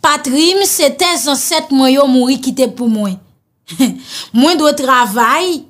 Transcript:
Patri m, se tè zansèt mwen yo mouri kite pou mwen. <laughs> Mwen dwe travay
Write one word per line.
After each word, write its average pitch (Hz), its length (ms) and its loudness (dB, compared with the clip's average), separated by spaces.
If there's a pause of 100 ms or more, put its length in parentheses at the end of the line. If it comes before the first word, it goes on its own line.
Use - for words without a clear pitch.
Patri 302 540 0
m, 403 100 0
se 302 320 0
tè 349 240 0
zansèt 311 480 -4
mwen 262 240 4
yo 285 140 4
mouri 254 340 2
kite 254 320 0
pou 240 160 -2
mwen. 208 260 -2 (520)
<laughs> - 680 -4
Mwen 311 200 4
dwe 302 160 2
travay 254 840 0 (100)